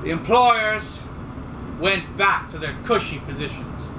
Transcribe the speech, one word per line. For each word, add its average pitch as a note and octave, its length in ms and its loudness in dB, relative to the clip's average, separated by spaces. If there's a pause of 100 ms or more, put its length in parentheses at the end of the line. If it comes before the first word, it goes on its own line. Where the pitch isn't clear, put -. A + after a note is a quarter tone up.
The D3+ 80 -6
employers G#3+ 920 4 (760)
went F3+ 380 0
back G3 320 4
to - 80 -12
their D3+ 260 -6
cushy G3 360 0
positions, - 800 -8